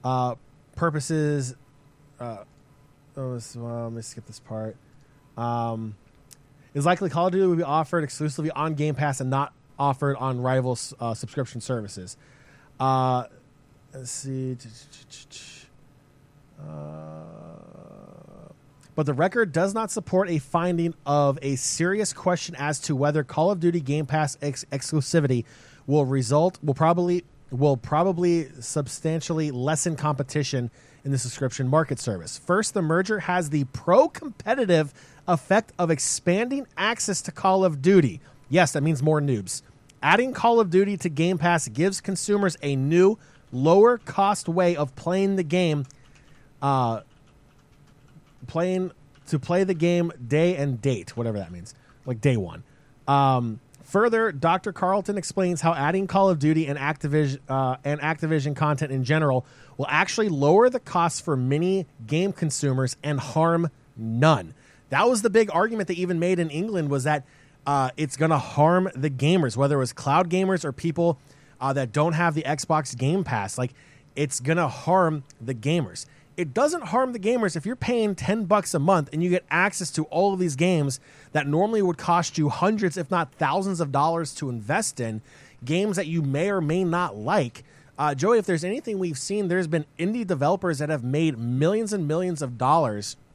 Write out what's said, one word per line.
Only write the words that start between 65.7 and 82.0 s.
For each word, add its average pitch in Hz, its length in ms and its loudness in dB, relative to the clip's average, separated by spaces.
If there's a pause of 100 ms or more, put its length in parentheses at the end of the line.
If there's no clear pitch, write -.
they 185 60 -4
even 175 240 -2
made 175 200 2
in 160 120 -2
England, 165 400 -2
was 135 140 -2
that, 147 200 0 (420)
uh, 135 300 0
it's 151 200 -4
gonna 156 220 2
harm 175 560 2
the 135 140 -2
gamers, 139 480 2
whether 139 200 2
it - 40 2
was 127 120 -2
cloud 165 360 0
gamers 185 360 0
or 139 80 -4
people, 170 460 -2 (420)
uh, 135 120 0
that 131 200 -2
don't 156 200 2
have 165 220 0
the 156 80 -2
Xbox 147 540 -2
Game 151 280 0
Pass. 104 320 -4
Like, 127 160 -4 (420)
it's 139 260 -4
gonna 156 280 0
harm 160 560 2 (160)
the 120 140 -6
gamers. 139 500 -4 (320)
It 156 160 -4
doesn't 302 320 0
harm 247 280 0
the 233 60 -8
gamers 208 380 0
if 151 80 -6
you're 233 120 -4
paying 226 380 0
ten 214 300 -2
bucks 196 300 0
a 165 40 0
month 156 340 2
and 156 100 -2
you 180 80 2
get 180 200 0
access 180 420 0
to 156 120 -2
all 190 280 0
of 190 60 -4
these 165 180 -2
games 151 420 0 (340)
that 147 140 0
normally 202 360 0
would 175 160 0
cost 170 380 0